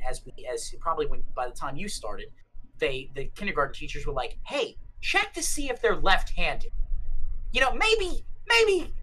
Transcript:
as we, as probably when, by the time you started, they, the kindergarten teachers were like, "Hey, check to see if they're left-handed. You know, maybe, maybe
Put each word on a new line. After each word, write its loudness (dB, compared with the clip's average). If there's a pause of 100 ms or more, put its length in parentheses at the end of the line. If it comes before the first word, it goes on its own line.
as -4
we, -14
as -6
probably -2
when, 4 (140)
by -2
the -8
time -4
you -4
started, -6 (500)
they, -2
the -4
kindergarten -2
teachers -6
were 0
like, -4
"Hey, -4 (260)
check 0
to -6
see 0
if -4
they're 4
left-handed. 2 (800)
You 2
know, 4
maybe, 2 (240)
maybe 4 (100)